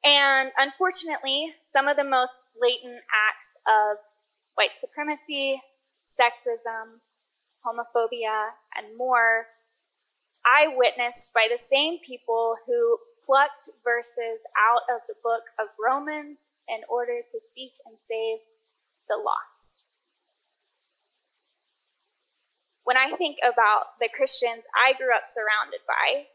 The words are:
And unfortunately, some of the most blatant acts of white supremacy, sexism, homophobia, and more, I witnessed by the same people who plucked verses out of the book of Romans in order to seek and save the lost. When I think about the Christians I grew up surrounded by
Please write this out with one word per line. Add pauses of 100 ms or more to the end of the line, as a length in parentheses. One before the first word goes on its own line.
And
unfortunately, (180)
some
of
the
most (200)
blatant
acts
of (560)
white
supremacy, (460)
sexism, (640)
homophobia, (220)
and
more, (960)
I
witnessed
by
the
same
people (100)
who (260)
plucked (120)
verses (100)
out
of
the
book (120)
of (100)
Romans (200)
in
order
to (120)
seek (100)
and
save (680)
the
lost. (3000)
When
I
think
about
the
Christians (100)
I
grew
up
surrounded
by